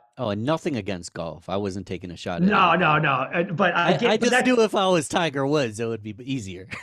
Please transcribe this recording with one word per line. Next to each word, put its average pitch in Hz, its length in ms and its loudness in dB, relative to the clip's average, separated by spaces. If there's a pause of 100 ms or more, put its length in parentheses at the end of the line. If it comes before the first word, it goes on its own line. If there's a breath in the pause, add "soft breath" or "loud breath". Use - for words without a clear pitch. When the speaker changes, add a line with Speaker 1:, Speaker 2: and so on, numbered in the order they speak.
(160)
Speaker 1:
Oh, 120 140 -4
and 104 140 -2
nothing 156 320 -2
against 95 360 -6
golf. 82 360 -10
I 90 80 -2
wasn't 98 320 -4
taking 90 240 -8
a 85 40 -12
shot 90 200 -6
at 120 60 0
Speaker 2:
No, 190 280 4
Speaker 1:
anybody. 170 140 4
Speaker 2:
no, 151 140 4
no. 151 140 0
Uh, 135 300 -2 (100)
but 175 220 2
I 170 200 2
Speaker 1:
I, - 20 0
Speaker 2:
get, 233 140 2
Speaker 1:
I 220 60 2
Speaker 2:
but 214 100 0
Speaker 1:
just 233 40 2
Speaker 2:
that's 247 160 4
Speaker 1:
knew 247 140 4
if 214 160 2
I 196 100 2
was 180 220 2
Tiger 151 380 0
Woods, 131 340 0
it 117 60 -2
would 113 180 -4
be 107 80 -8
b-, 104 120 -14
easier. 101 440 -6 (140)